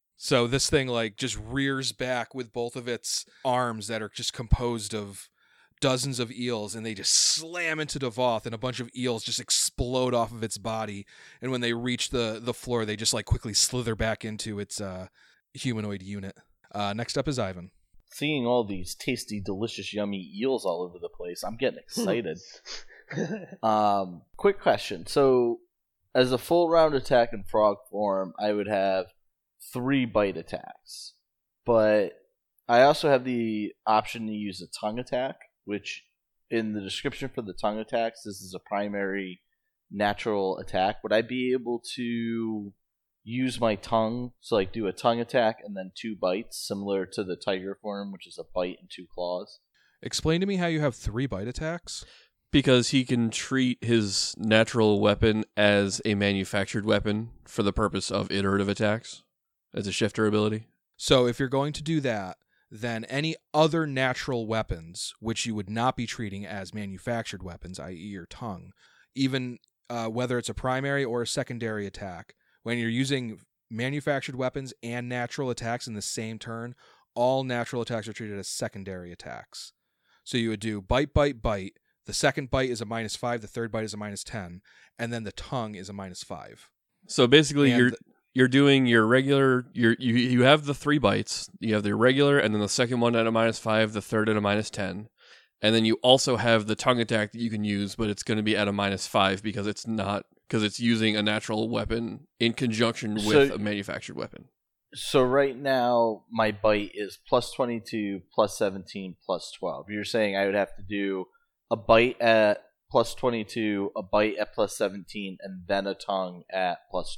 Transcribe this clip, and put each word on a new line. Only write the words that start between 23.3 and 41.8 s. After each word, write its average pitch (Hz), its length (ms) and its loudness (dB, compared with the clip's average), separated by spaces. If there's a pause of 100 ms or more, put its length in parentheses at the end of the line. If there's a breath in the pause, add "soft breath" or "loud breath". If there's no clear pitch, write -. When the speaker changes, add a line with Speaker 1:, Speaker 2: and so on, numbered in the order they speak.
Speaker 2:
Um, 101 600 0 (140)
quick 202 240 0
question. 104 460 -2
So, 127 540 4 (540)
as 127 160 4
a 131 60 2
full 170 320 4
round 160 260 6
attack 123 380 4
in 101 120 -8
frog 107 340 4 (120)
form, 98 480 -2
I 107 140 0
would 104 160 0
have 95 380 2 (640)
three 131 320 0
bite 104 320 2
attacks. - 800 -12 (500)
But 107 460 6 (580)
I 120 140 8
also 160 260 6
have 131 160 4
the 113 480 -2 (140)
option 110 400 2
to 107 60 -4
use 104 280 -6
a 87 60 -14 (140)
tongue 107 180 -4
attack, 127 380 -4 (280)
which - 400 -8 (460)
in 110 240 -2
the 104 80 -6
description 127 520 -8
for 127 60 -8
the 98 140 -8
tongue 107 240 -2
attacks, 113 460 -4
this 98 180 -12
is 95 120 -14
a - 140 -16
primary 98 720 -4 (500)
natural 101 680 0
attack. 95 440 0
Would 107 120 -4
I 110 80 4
be 127 360 -2
able 120 240 -4 (140)